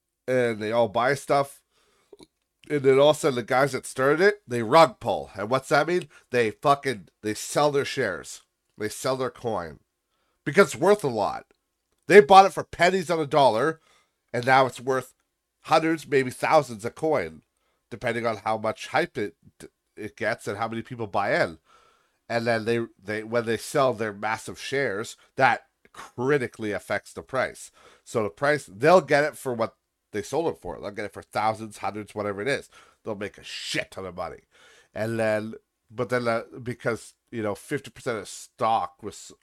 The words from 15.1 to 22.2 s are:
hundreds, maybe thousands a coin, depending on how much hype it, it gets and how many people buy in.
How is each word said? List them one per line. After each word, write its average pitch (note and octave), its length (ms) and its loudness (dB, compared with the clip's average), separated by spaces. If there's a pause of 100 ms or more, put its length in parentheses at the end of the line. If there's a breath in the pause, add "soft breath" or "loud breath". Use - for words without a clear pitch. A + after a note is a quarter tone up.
hundreds, D#3+ 440 0
maybe C3+ 240 2
thousands A#2+ 540 0
a A#2 60 -4
coin, G2 520 -4 (480)
depending A#2 360 -4
on A2+ 120 -2
how A2 200 -2
much G#2+ 300 -6
hype D#3+ 280 -2
it, G#2+ 200 -6 (600)
it G2+ 200 -12
gets A2+ 300 -4
and G#2 120 -6
how A2+ 100 -4
many A2+ 140 -8
people A#2 240 -10
buy G#2+ 360 -2
in. E2+ 160 -6 (680 soft breath)